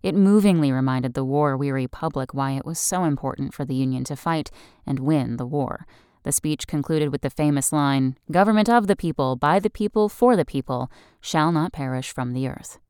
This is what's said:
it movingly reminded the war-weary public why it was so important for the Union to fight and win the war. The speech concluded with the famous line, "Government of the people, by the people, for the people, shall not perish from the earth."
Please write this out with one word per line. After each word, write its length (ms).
it 140
movingly 560
reminded 420
the 100
war-weary 640
public 480
why 180
it 120
was 120
so 280
important 500
for 100
the 120
Union 260
to 140
fight 340
and 140
win 380
the 100
war. 400
The 80
speech 340
concluded 440
with 100
the 100
famous 420
line, 460
"Government 400
of 200
the 80
people, 400
by 240
the 100
people, 380
for 260
the 100
people, 460
shall 320
not 200
perish 380
from 220
the 160
earth." 420